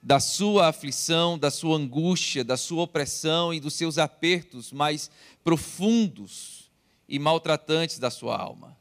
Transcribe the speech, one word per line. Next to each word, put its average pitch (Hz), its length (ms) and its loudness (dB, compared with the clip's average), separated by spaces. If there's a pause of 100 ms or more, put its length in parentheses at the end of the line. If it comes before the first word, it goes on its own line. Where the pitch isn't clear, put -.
da 139 180 4
sua 202 480 4
aflição, 165 680 0
da 143 140 0
sua 160 260 0
angústia, 147 680 0
da 127 120 0
sua 170 280 -2
opressão 165 680 -2
e 160 60 -6
dos 143 160 -8
seus 165 240 -2
apertos 156 720 -2
mais 151 380 -2 (320)
profundos 170 1300 0 (380)
e 139 100 -4
maltratantes 160 800 0
da 123 120 0
sua 117 280 -6
alma. - 420 -12